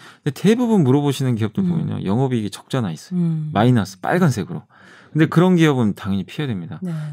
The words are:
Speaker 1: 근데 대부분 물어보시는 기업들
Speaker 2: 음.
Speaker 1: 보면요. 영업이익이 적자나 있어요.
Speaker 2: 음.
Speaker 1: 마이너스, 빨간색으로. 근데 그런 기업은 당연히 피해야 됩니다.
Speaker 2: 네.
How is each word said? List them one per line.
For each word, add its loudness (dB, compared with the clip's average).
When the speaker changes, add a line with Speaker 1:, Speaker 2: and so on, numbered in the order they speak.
Speaker 1:
근데 -6
대부분 4
물어보시는 2
기업들 -2
Speaker 2:
음. 0
Speaker 1:
보면요. -4
영업이익이 0
적자나 -6
있어요. -6
Speaker 2:
음. -2
Speaker 1:
마이너스, 2
빨간색으로. 0
근데 2
그런 4
기업은 2
당연히 -4
피해야 -8
됩니다. -8
Speaker 2:
네. -6